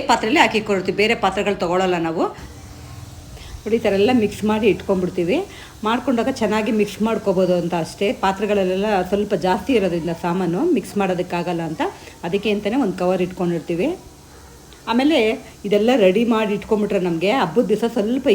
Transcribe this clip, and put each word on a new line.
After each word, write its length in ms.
ಪಾತ್ರೆಯಲ್ಲಿ 360
ಹಾಕಿ 160
ಇಟ್ಕೊಂಡಿರ್ತೀವಿ, 420
ಬೇರೆ 220
ಪಾತ್ರೆಗಳು 400
ತೊಗೊಳಲ್ಲ 340
ನಾವು. 180
ನೋಡಿ, 160
ಈ 80
ಥರ 140
ಎಲ್ಲ 100
ಮಿಕ್ಸ್ 260
ಮಾಡಿ 240
ಇಟ್ಕೊಂಡ್ಬಿಡ್ತೀವಿ. 640
ಮಾಡ್ಕೊಂಡಾಗ 440
ಚೆನ್ನಾಗಿ 280
ಮಿಕ್ಸ್ 240
ಮಾಡ್ಕೊಬೋದು 560
ಅಂತ 120
ಅಷ್ಟೇ. 220
ಪಾತ್ರೆಗಳಲ್ಲೆಲ್ಲ 640
ಸ್ವಲ್ಪ 220
ಜಾಸ್ತಿ 320
ಇರೋದ್ರಿಂದ 340
ಸಾಮಾನು 340
ಮಿಕ್ಸ್ 240
ಮಾಡೋದಕ್ಕಾಗಲ್ಲ 680
ಅಂತ 120
ಅದಕ್ಕೆ 280
ಅಂತಲೇ 280
ಒಂದು 200
ಕವರ್ 240
ಇಟ್ಕೊಂಡಿರ್ತೀವಿ. 640
ಆಮೇಲೆ 260
ಇದೆಲ್ಲ 220
ರೆಡಿ 160
ಮಾಡಿ 240
ಇಟ್ಕೊಂಡ್ಬಿಟ್ರೆ 480
ನಮಗೆ 240
ಹಬ್ಬದ 300
ದಿವಸ 140
ಸ್ವಲ್ಪ 380